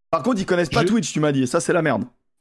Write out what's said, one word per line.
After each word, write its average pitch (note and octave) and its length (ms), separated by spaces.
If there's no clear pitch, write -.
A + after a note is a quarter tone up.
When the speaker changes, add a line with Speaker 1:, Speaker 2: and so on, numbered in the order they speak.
Speaker 1:
Par D#3+ 120
contre, A3 200
ils F#3+ 40
connaissent F3 220
pas A#3+ 140
Speaker 2:
Je - 60
Speaker 1:
Twitch, G#3 220
tu - 100
m'as D3+ 120
dit, C3+ 120
et - 20
ça, E3 140
c'est E3 120
la C#3+ 80
merde. B2 240